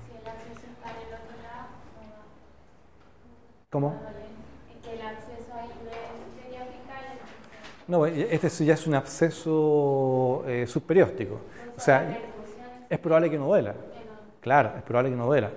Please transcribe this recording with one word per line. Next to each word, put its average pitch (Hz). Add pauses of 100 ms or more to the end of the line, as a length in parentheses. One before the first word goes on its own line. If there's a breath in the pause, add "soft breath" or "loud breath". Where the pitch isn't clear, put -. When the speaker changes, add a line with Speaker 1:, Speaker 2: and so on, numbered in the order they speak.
Speaker 1:
si -
el 226
absceso 233 (100)
está 233
en 226 (100)
el 226
otro 226
lado, 240 (260)
no 226 (100)
va? 214 (1500)
Speaker 2:
¿Cómo? 143
Speaker 1:
No 151
va -
a -
doler. - (400)
Es -
que 233
el 226
absceso 233
ahí 233 (140)
no 233
es, 233
sería 254
apical, 254
entonces. -
Speaker 2:
No, 170
este 165
sí 156
ya 160
es 147
un 151
absceso, 139
eh, 123
subperióstico. 120 (200 loud breath)
Speaker 1:
Entonces, -
Speaker 2:
O -
sea, 135
Speaker 1:
la - (100)
percusión - (220)
Speaker 2:
es 160
probable 160
que 151
no 139
duela. 147
Speaker 1:
que -
no. - (300)
Speaker 2:
Claro, 131
es 113
probable 123
que 127
no 120
duela. 120